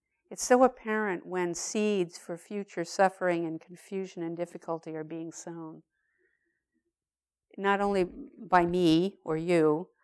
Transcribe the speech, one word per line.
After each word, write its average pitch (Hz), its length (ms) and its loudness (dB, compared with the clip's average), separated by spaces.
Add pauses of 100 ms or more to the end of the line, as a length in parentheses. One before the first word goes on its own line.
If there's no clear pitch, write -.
(280)
It's - 160 -10
so 254 200 6
apparent 214 600 -2
when 175 300 -4
seeds 208 640 -2
for - 180 -12
future 196 480 -8
suffering 180 640 0
and 160 140 -6
confusion 185 640 -10
and 170 120 -6
difficulty 170 600 -8
are 156 80 -8
being 165 260 -10
sown. 160 520 -14 (1700)
Not 196 240 2
only 202 260 2 (300)
by 180 300 4
me 175 580 4
or 156 120 -2
you, 160 500 2 (180)